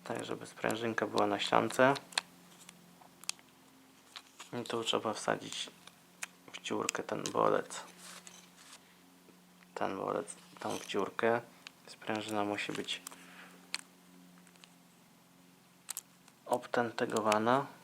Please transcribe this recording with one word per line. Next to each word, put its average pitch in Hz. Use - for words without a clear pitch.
tak, 117
żeby 117
sprężynka 113
była 107
na 101
ściance. 117
I -
tu 117
trzeba 110
wsadzić -
w -
dziurkę 110
ten 107
bolec. -
Ten 98
bolec, 98
tą 104
w -
dziurkę. 113
Sprężyna 107
musi 101
być 104
obtentegowana. 117